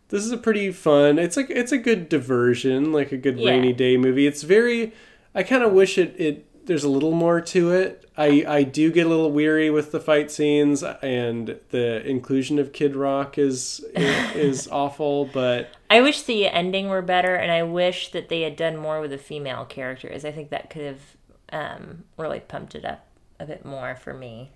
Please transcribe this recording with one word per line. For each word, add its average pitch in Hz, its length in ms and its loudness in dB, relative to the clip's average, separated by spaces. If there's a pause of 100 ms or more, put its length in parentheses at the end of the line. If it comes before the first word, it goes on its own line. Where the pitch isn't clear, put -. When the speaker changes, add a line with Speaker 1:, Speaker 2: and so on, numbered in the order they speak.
Speaker 1:
this 202 160 -4
is 226 80 -6
a 233 60 -4
pretty 208 340 0
fun, 147 480 4
it's 175 160 -2
like, 269 140 -2
it's 240 240 -2
a 277 40 0
good 214 300 0
diversion, 131 880 2
like 143 180 0
a 135 60 -6
good 123 200 0
Speaker 2:
Yeah. 127 140 2
Speaker 1:
rainy 127 220 4
day 127 240 4
movie. 131 280 4
It's 143 180 -2
very, 226 500 2 (420)
I 185 80 0
kinda 247 240 2
wish 190 300 4
it, 170 200 0
it, - 500 -4
there's 147 180 0
a 143 40 2
little 143 220 2
more 170 300 2
to 170 300 2
it. - 440 -2
I, 147 320 4
I 147 160 2
do 151 260 2
get 170 160 4
a 165 40 2
little 160 200 2
weary 156 400 2
with 151 220 0
the 156 80 -4
fight 147 320 2
scenes, 147 520 2
and 117 760 -6 (120)
the 117 360 -2
inclusion 135 500 -2
of 143 140 -2
Kid 143 240 -2
Rock 139 420 -4
is, 135 520 -2
Speaker 2:
<laughs> - 40 -18
Speaker 1:
is, 180 420 -2
is 139 360 -2
awful, 143 540 -2
but 127 440 -2 (200)
Speaker 2:
I 220 100 10
wish 285 220 2
the 208 260 -2
ending 185 400 -2
were 190 140 -2
better, 180 340 0
and 170 160 -2
I 170 120 0
wish 180 480 -4
that 170 180 -8
they 165 140 -4
had 147 120 -6
done 160 220 -4
more 156 240 -6
with 147 100 -8
the 139 60 -10
female 139 480 -12
characters. 131 580 -12
I 151 80 -10
think 147 200 -14
that - 180 -10
could 151 140 -14
have, 139 180 -12 (500)
um, 165 540 -12 (100)
really 147 240 -8
pumped - 340 -16
it 151 120 -14
up - 200 -12 (320)
a - 80 -14
bit 151 200 -16
more 127 320 -12
for - 160 -16
me. 127 420 -18